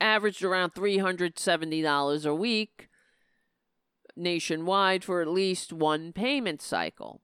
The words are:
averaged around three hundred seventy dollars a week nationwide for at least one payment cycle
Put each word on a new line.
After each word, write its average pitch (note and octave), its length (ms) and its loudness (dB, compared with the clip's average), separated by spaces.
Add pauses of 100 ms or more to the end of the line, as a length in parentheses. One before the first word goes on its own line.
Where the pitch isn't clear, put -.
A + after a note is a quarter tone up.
averaged G#3+ 420 2
around F#3 300 0
three G3 240 0
hundred F3+ 400 -2
seventy D#3+ 420 0
dollars D3 460 0
a D3 80 2
week G#3+ 560 -2 (1300)
nationwide F3 840 0
for F3+ 180 -2
at E3 60 0
least F#3 460 0
one D#3+ 400 0
payment A3+ 500 -2
cycle E2 600 -6